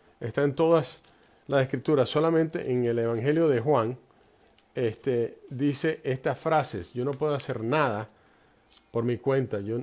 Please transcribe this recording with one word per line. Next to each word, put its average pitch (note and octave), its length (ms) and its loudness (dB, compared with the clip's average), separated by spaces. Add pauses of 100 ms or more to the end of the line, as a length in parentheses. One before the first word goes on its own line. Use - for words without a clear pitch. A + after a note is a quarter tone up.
(200)
Está A#2+ 220 -2
en C#3+ 120 0
todas D#3+ 480 2 (440)
las C#3 160 2
escrituras. C3 460 2
Solamente D#3+ 640 0
en B2 140 2
el A#2 140 2
Evangelio A#2+ 500 2
de B2 120 4
Juan, B2+ 360 2 (760)
este, A#2 640 -2 (100)
dice C#3+ 560 -2
estas C#3 340 -2
frases: C#3 540 -2
"Yo A#2+ 120 -4
no C#3+ 80 -2
puedo D3 220 -2
hacer B2+ 280 -6
nada A#2 460 0 (800)
por A#2 140 -2
mi A#2+ 140 -2
cuenta. C3 420 -2
Yo A2 220 -6